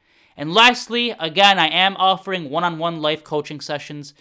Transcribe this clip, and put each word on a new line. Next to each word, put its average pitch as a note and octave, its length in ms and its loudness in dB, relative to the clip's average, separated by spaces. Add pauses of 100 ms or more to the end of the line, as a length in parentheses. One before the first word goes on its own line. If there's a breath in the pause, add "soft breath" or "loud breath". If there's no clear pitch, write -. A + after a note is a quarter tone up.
(360 soft breath)
And D3+ 180 -6
lastly, A#3+ 580 2
again, F#3 480 2
I D#3+ 80 4
am F#3 300 0
offering F#3 520 0
one-on-one E3 520 -2
life D#3 220 -2
coaching D3+ 380 -6
sessions. D3 600 -12